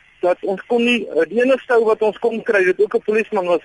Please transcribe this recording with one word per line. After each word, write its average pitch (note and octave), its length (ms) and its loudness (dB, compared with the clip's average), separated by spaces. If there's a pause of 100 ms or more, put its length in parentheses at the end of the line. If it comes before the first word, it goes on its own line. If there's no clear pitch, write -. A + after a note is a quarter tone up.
(200)
dat - 200 0
ons F#3+ 260 -6
kon A#3+ 180 0
nie, A#3+ 240 0
eh, D#3 200 0
die A3 140 0
enigste B3+ 320 0
ou A#3 100 4
wat G#3+ 180 0
ons G#3 160 -2
kon A#3 240 -4
kry, G3+ 220 2
dit F3+ 160 0
ook G#3 140 0
'n A3+ 100 0
polisieman G#3+ 420 -2
was, F3 180 0